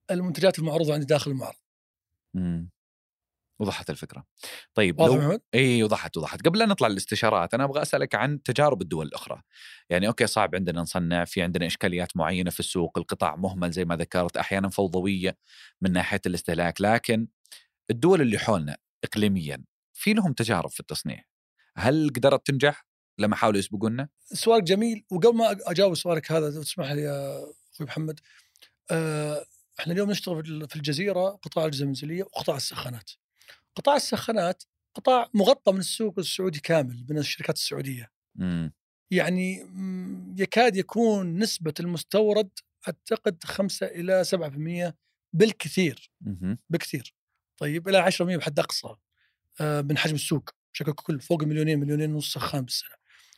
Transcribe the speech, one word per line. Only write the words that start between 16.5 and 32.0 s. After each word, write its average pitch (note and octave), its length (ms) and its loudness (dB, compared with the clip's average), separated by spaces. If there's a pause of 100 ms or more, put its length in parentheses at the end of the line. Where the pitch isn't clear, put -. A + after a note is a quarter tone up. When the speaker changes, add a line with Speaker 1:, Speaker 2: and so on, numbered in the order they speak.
Speaker 2:
لكن A2+ 460 2 (600)
الدول D#3+ 320 4
اللي A2+ 160 2
حولنا D#2+ 400 0 (260)
إقليميا، F2 600 0 (300)
في - 200 2
لهم F#3 200 2
تجارب G#2 360 0
في - 100 -12
التصنيع؟ - 440 -10 (540)
هل D3 320 4
قدرت C3 380 2
تنجح C#3+ 380 2 (320)
لما G#2 180 2
حاولوا G#2+ 240 4
يسبقونا؟ A2 500 -4 (240)
Speaker 1:
سؤال A3+ 300 4
جميل، G#3 480 0
وقبل G#3+ 260 6
ما G#3+ 280 2
أجاوب F#3 300 2
سؤالك E3 360 -2
هذا، D#3 180 0
لو D3+ 140 -8
تسمح C#3+ 280 -6
لي D3 100 -4
يا C#3 360 -6 (360)
أخوي D3+ 140 -10
محمد، D#3 320 -6 (720)
آه، D3+ 540 -2 (340)
إحنا E3+ 140 -4
اليوم G3+ 180 0
نشتغل F3 340 -4
في D#3+ 60 -10
ال-، D3+ 180 -10
في - 60 -12
الجزيرة F3+ 540 -2
قطاع - 340 -4
الأجهزة C#3+ 200 -2
المنزلية C#3+ 400 -4